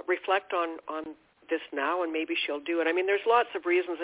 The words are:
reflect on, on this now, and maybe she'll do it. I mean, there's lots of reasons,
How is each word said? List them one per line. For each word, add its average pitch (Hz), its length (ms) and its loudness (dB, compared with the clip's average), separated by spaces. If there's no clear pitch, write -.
reflect 190 460 0
on, 165 240 -2
on 156 160 -8
this 160 120 0
now, 156 300 0
and 160 80 -2
maybe 160 220 -2
she'll 147 140 -4
do 170 220 -2
it. 160 60 0
I 165 60 2
mean, 185 120 2
there's 202 220 0
lots 233 280 6
of 180 100 -6
reasons, 175 380 2